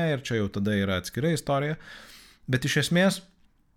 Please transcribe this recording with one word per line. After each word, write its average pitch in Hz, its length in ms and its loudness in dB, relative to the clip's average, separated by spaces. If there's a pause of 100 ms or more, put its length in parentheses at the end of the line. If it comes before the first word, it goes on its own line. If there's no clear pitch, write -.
ir 135 140 -2
čia 113 200 0
jau 101 100 -2
tada 104 240 0
yra 98 240 2
atskira 151 320 -2
istorija. 143 460 -2 (680)
Bet 131 220 -2
iš 143 160 2
esmės, 180 400 2 (540)